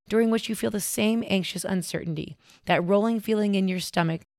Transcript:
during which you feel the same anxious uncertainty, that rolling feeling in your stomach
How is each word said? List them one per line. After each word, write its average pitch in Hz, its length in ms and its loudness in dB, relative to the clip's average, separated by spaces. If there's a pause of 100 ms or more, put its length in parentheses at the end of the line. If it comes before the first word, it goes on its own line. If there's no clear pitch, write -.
during 226 200 4
which 220 200 0
you 220 60 -4
feel 240 140 -2
the 214 120 -4
same 226 480 0
anxious 185 340 -2
uncertainty, 165 720 -4 (300)
that 175 180 2
rolling 208 380 2
feeling 208 340 0
in 190 140 2
your 185 100 -2
stomach 165 420 0 (180)